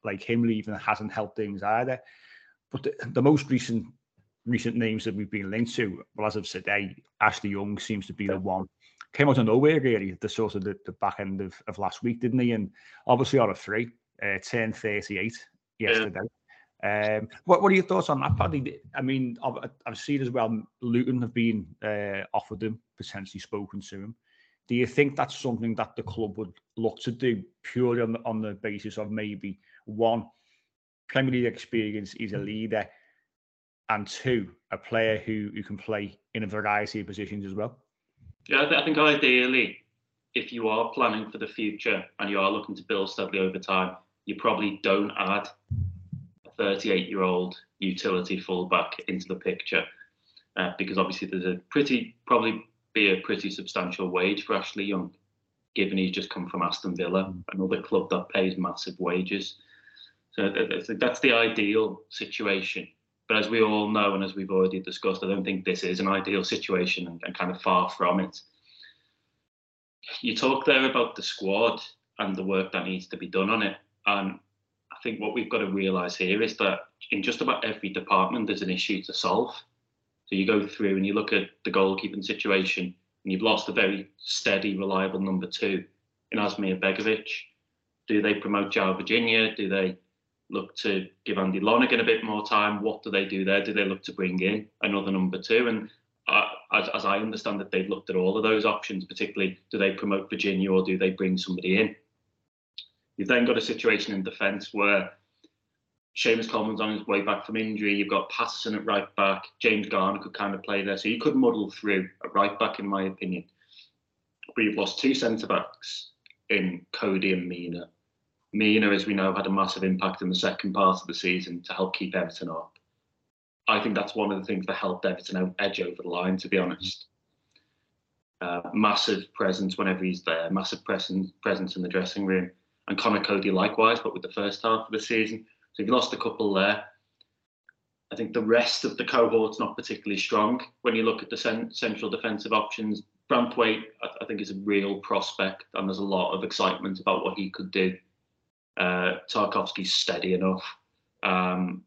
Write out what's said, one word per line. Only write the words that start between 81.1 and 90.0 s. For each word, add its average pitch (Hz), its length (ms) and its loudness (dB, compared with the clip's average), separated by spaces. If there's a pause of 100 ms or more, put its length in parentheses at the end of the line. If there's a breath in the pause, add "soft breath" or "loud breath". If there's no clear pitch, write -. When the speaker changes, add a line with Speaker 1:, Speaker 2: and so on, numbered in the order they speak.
Speaker 2:
look 107 180 0
at 98 180 2 (140)
the - 80 -4
goalkeeping 95 520 2
situation, 95 600 0
and - 480 -8
you've 92 100 0
lost 110 280 2
a 101 40 -4
very 98 440 2
steady, 98 600 0
reliable 95 440 0
number 95 260 0
two 98 380 -2 (460)
in 107 80 -2
Asmir 98 420 0
Begovic. 95 480 0 (800)
Do 104 140 4
they 104 140 4
promote 101 380 0
João 95 240 2
Virginia? 110 580 2
Do 98 140 -2
they 95 280 0 (520)